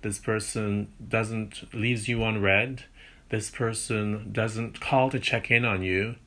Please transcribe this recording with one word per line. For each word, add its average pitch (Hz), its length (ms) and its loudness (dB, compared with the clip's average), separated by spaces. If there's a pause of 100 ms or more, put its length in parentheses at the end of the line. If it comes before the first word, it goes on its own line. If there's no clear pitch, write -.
This 104 160 -4
person 107 680 -2 (200)
doesn't, 110 680 -2
leaves 113 340 0
you 117 140 2
on 110 180 2
red. 104 440 2 (460)
This 110 200 -2
person 107 840 -2
doesn't 110 480 -2
call 131 300 4
to 131 80 -2
check - 320 -2
in 120 140 6
on 98 180 2
you. 95 340 0 (100)